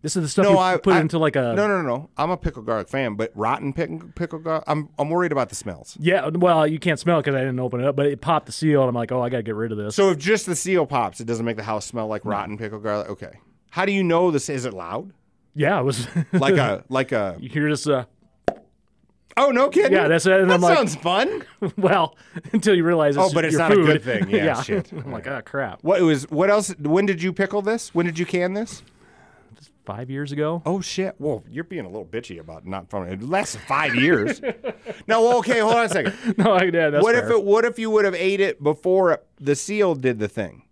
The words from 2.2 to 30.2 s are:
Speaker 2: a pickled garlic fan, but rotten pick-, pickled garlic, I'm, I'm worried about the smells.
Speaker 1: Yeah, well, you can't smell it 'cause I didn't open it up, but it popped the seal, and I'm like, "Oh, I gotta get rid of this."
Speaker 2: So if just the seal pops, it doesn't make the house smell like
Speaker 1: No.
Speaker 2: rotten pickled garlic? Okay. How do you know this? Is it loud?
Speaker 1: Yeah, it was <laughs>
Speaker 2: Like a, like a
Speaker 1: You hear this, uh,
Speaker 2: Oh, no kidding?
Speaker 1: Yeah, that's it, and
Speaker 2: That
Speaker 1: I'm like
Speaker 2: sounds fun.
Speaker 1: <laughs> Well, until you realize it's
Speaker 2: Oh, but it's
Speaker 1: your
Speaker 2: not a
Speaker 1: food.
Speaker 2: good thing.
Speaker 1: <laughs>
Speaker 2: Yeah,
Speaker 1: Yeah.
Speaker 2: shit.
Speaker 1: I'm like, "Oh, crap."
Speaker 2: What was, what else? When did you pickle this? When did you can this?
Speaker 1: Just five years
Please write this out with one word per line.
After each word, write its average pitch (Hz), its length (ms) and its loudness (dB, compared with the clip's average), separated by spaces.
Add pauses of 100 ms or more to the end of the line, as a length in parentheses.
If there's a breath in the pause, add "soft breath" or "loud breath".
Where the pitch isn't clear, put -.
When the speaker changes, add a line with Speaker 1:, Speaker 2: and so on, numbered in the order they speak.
Speaker 2:
a 180 80 -2
pickled 127 300 -8
garlic 110 220 -2
fan, 127 260 -4
but 110 180 -4
rotten 127 400 -4
pick-, 160 400 -8
pickled 165 300 -8
garlic, 160 240 -4
I'm, 151 220 -4 (100)
I'm 147 100 -2
worried 170 220 0
about 135 180 -2
the - 60 -14
smells. 85 440 -12
Speaker 1:
Yeah, 160 320 0
well, 170 360 4
you 156 100 -2
can't 156 220 -2
smell 175 180 2
it 143 60 0
'cause 143 100 -2
I 135 60 0
didn't 127 200 -4
open 123 220 -4
it 127 60 0
up, 143 80 0
but 143 100 0
it 143 160 -2
popped 156 240 0
the - 60 -16
seal, 147 300 2
and 127 80 2
I'm 120 40 -4
like, 120 180 -4
"Oh, 127 120 0
I 120 60 -2
gotta 123 120 -4
get 107 140 -6
rid 113 160 -4
of 107 80 -6
this." 104 160 -6
Speaker 2:
So 196 160 4
if 156 80 -2
just 202 260 0
the 175 100 -4
seal 180 300 0
pops, 120 360 -2
it 117 40 -10
doesn't 117 180 -4
make 117 140 -4
the 107 60 -10
house 107 240 -6
smell 113 180 -6
like 107 180 -6
Speaker 1:
No. 107 60 -8
Speaker 2:
rotten 101 260 -4
pickled 107 280 -10
garlic? 104 260 -4
Okay. 101 220 -12 (400)
How 175 120 -4
do 196 80 0
you 196 120 2
know 170 260 4
this? 147 180 -2
Is 131 180 -6
it 110 100 -8
loud? 98 360 -10 (440)
Speaker 1:
Yeah, 151 240 0
it 127 40 0
was 123 240 -2 (140)
<laughs> - 120 -6
Speaker 2:
Like 185 240 4
a, 117 300 0
like 131 240 -2
a 98 280 -2
Speaker 1:
You 127 100 -12
hear 147 180 -2
this, 151 200 -2
uh, 131 180 0 (1300)
Speaker 2:
Oh, 277 140 4
no 262 180 4
kidding? 349 220 4
Speaker 1:
Yeah, 185 160 4
that's 165 200 4
it, 190 120 6
and 185 120 4
Speaker 2:
That 185 40 6
Speaker 1:
I'm 175 60 4
like 175 160 6
Speaker 2:
sounds 196 180 2
fun. 214 480 0 (180)
Speaker 1:
<laughs> - 160 -6
Well, 180 380 2 (380 loud breath)
until 208 220 4
you 170 100 2
realize 156 320 2
it's 190 140 4
Speaker 2:
Oh, - 20 -4
but 165 100 2
it's 160 100 0
Speaker 1:
your 151 80 2
Speaker 2:
not 165 100 2
a 208 40 6
Speaker 1:
food. 175 120 6
Speaker 2:
good 151 160 4
thing. 123 260 -2
Speaker 1:
<laughs> - 0 -
Speaker 2:
Yeah, 202 160 2
Speaker 1:
Yeah. 127 160 0
Speaker 2:
shit. 185 320 -4
Speaker 1:
I'm 143 180 -12
like, 113 140 -10
"Oh, 131 180 -8
crap." 123 400 -8
Speaker 2:
What 180 180 2
was, 147 280 2
what 175 220 2
else? 208 180 2 (100)
When 160 280 2
did 180 160 -2
you 180 100 -2
pickle 196 300 -2
this? 220 320 -4
When 170 100 2
did 165 140 -4
you 175 80 -2
can 180 260 -2
this? 214 280 -8 (760 soft breath)
Speaker 1:
Just - 140 -20 (140)
five 113 240 -12
years 139 220 -8